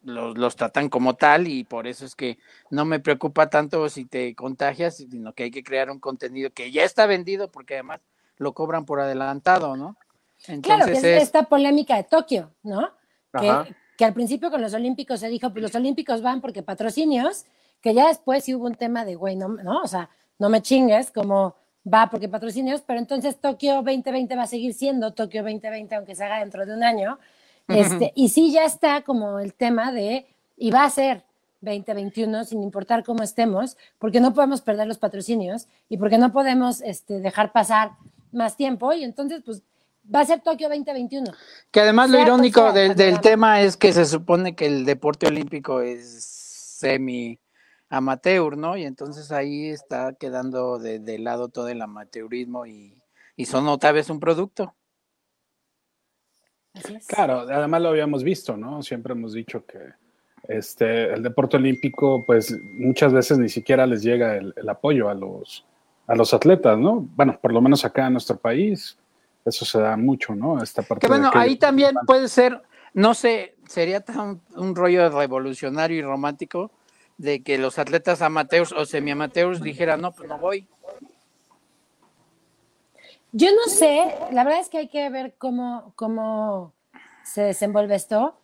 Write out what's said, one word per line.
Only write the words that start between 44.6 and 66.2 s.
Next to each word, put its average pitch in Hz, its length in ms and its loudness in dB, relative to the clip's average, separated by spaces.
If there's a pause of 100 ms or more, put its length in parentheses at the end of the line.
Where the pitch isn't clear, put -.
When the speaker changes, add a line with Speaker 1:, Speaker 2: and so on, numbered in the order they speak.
Speaker 1:
el 139 180 0
deporte 143 400 -2
olímpico 147 560 -2
es 120 420 -10 (540)
semi 127 640 -4 (500)
amateur, 143 680 -2
¿no? 165 200 -6
Y 175 60 -8
entonces 143 480 -12
ahí 143 380 -6
está 131 440 -8
quedando 127 640 -6
de, 113 220 -10
de 110 180 -12
lado 120 320 -8
todo 120 200 -10
el 120 120 -10
amateurismo 117 840 -12
y, 104 340 -20 (340)
y 131 100 -8
son 135 220 -2
otra 151 240 2
vez 151 200 -2
un 151 80 -6
producto. 170 560 -4 (2000)
Speaker 2:
Así 202 220 -16
es. - 120 -20
Speaker 4:
Claro, 131 420 -2
además 147 320 0
lo 170 80 0
habíamos 147 340 0
visto, 135 340 -4
¿no? 139 260 -10
Siempre 127 300 -10
hemos 113 200 -8
dicho 113 320 -12
que, - 140 -20 (680)
este, 110 640 -2
el 113 100 -6
deporte 127 320 0
olímpico, 135 720 0
pues, 117 280 4 (200)
muchas 127 400 2
veces 131 240 4
ni 120 100 2
siquiera 131 380 2
les 113 180 -2
llega 117 320 2
el, 95 220 -8
el 110 100 -8
apoyo 120 400 0
a 101 60 -2
los, - 520 -12 (400)
a 117 100 0
los 113 180 2